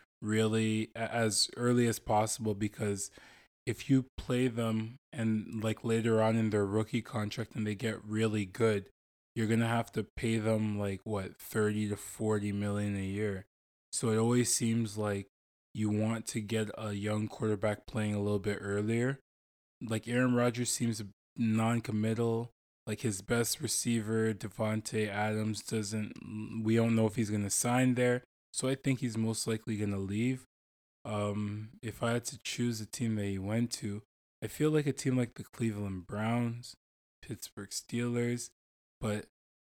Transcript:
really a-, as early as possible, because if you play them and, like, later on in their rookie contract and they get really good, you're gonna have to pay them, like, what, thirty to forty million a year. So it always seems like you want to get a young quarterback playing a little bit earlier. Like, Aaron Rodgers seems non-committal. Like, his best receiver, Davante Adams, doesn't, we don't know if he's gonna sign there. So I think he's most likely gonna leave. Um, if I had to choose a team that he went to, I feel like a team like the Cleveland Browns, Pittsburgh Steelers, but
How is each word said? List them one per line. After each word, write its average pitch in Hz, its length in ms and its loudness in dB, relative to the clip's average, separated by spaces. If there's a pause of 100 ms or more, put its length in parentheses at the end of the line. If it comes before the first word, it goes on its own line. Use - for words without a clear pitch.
(200)
really 110 760 2
a-, 113 200 -4
as 110 420 2
early 120 300 4
as 113 120 0
possible, 110 560 0
because 101 560 -2 (540)
if - 240 -6
you 131 180 4 (100)
play 127 320 0
them 113 480 -2 (160)
and, 110 500 -2
like, 110 220 -2
later 113 360 2
on 113 160 4
in 110 140 2
their 104 160 2
rookie 107 360 0
contract 107 520 -6
and 107 120 -4
they 104 100 -2
get 101 280 -4
really 107 400 0
good, 104 420 2 (480)
you're 113 120 0
gonna 113 220 4
have 117 240 0
to 107 120 -2 (120)
pay 113 220 0
them, 107 400 2
like, 98 260 -2
what, 95 320 -4
thirty 107 520 0
to 101 80 -2
forty 104 560 -2
million 101 440 0
a 95 80 -2
year. 98 420 -2 (460)
So 120 180 0
it 110 80 4
always 120 340 4
seems 113 460 2
like 101 300 0 (460)
you 107 160 2
want 110 360 2
to 117 140 -4
get 104 360 0
a 101 160 -4
young 104 360 0
quarterback 107 580 0
playing 107 280 0
a 104 60 0
little 104 180 2
bit 101 220 0
earlier. 113 600 0 (600)
Like, 110 280 -4
Aaron 123 260 4
Rodgers 120 360 2
seems 113 320 -2 (340)
non-committal. 113 1120 2 (360)
Like, 107 160 -4
his 98 200 -2
best 120 380 0
receiver, 110 720 0
Davante 107 760 -2
Adams, 107 540 -2
doesn't, 107 520 -4 (500)
we 110 100 4
don't 117 220 4
know 110 100 6
if 104 80 0
he's 107 160 0
gonna 104 180 0
sign 127 460 2
there. 123 300 2 (280)
So - 160 -4
I 135 60 0
think 135 240 0
he's 117 180 -2
most 110 300 0
likely 113 300 -2
gonna 101 220 0
leave. 110 480 -2 (580)
Um, 104 680 -2 (120)
if 110 200 -8
I 117 100 2
had 120 140 -2
to 123 180 -10
choose 120 360 -2
a 104 60 -8
team 113 300 -2
that 104 80 -2
he 98 140 -2
went 110 340 -2
to, 104 300 -8 (400)
I 113 40 -6
feel 151 240 0
like 151 160 2
a 135 60 2
team 127 240 0
like 120 180 0
the 98 100 -14
Cleveland 101 640 -4
Browns, 117 680 -2 (480)
Pittsburgh - 480 -12
Steelers, 120 800 -2 (500)
but 107 260 -4 (400)